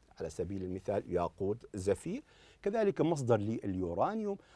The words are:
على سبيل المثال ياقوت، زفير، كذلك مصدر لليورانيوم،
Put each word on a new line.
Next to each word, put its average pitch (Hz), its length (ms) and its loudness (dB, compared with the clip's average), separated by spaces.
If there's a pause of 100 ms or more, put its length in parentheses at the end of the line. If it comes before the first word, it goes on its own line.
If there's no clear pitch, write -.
(200)
على 80 100 -6
سبيل 92 320 -4
المثال 92 500 -2
ياقوت، 95 640 -2
زفير، 131 460 0 (400)
كذلك 214 380 2
مصدر 143 360 4
لليورانيوم، 107 1000 -2 (200)